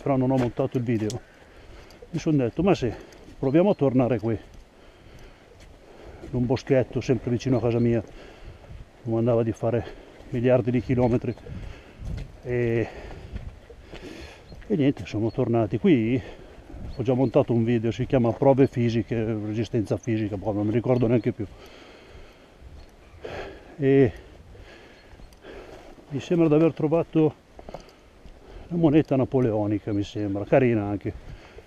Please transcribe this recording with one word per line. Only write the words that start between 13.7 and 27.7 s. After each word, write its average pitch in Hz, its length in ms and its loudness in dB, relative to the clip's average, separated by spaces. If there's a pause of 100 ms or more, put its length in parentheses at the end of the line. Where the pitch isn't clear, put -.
e 208 100 0
niente, 139 300 0
siamo 110 240 -2
tornati 117 480 0
qui. 127 420 4 (760)
Ho 123 60 -8
già 127 120 2
montato 123 400 2
un 117 100 2
video, 117 260 2
si 123 140 -4
chiama 117 280 2
Prove 135 340 4
fisiche, 117 580 -2
resistenza 107 720 -2
fisica, 107 400 -2
boh, 98 160 -4
non 104 140 0
mi 107 60 0
ricordo 120 340 2
neanche 120 260 2
più. 101 140 -8 (2250)
E 139 360 4 (2000)
mi 139 120 -6
sembra 165 280 2
di 147 60 6
aver 156 200 4
trovato 156 600 2 (1300)